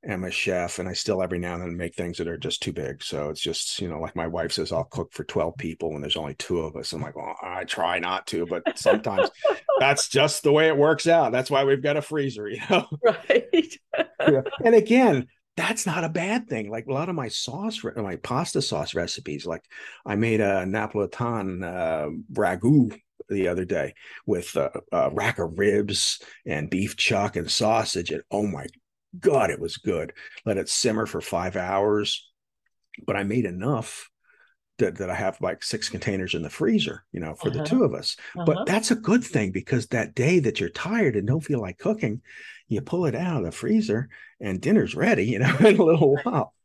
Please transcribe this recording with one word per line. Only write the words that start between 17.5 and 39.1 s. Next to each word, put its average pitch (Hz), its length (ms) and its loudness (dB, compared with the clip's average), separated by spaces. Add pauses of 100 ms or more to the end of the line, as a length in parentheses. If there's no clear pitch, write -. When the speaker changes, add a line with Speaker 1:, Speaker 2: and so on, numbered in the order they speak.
Speaker 1:
re-, - 140 -6
my 98 200 -4
pasta 147 460 -2
sauce 76 320 -4
recipes, 78 520 -6
like 82 180 -8 (420)
I 104 100 -2
made 110 240 2
a 98 240 2
Napolitan, 104 1000 -2
uh, 82 460 -4 (220)
ragu 107 640 4 (320)
the 95 200 0
other 90 160 -2
day 80 300 -2 (320)
with 92 300 -2
a, 69 140 0 (220)
a 76 180 2
rack 95 280 -2
of 82 200 -4
ribs 104 600 2 (260)
and 76 240 -4
beef 98 260 -2
chuck 101 400 0
and 85 140 -4
sausage. 107 600 0
And 73 200 -6
oh 104 160 0
my 73 200 -6 (520)
God, 110 320 4
it 82 100 -4
was 82 160 -8
good. 80 360 -4 (320)
Let 104 140 0
it - 100 -4
simmer 110 380 0
for 92 140 -6
five 90 360 -4
hours. 101 720 0 (760)
But 98 100 0
I 101 60 0
made 107 220 0
enough 107 640 -4 (680)
that, 92 180 0
that 92 140 -6
I 92 40 -2
have, 95 260 -2
like, 90 220 -4
six - 260 -6
containers 98 460 -4
in 82 80 -4
the 76 80 -8
freezer, 208 600 -2
you - 80 -8
know, 78 140 -8
for - 160 -4
the 120 100 -4
Speaker 2:
Uh-huh. 151 80 -4
Speaker 1:
two 247 160 4
of 123 100 0
us. - 220 -8 (180)
But 165 220 0
Speaker 2:
Uh-huh. 196 100 -4
Speaker 1:
that's 202 240 2
a 233 60 4
good 220 280 2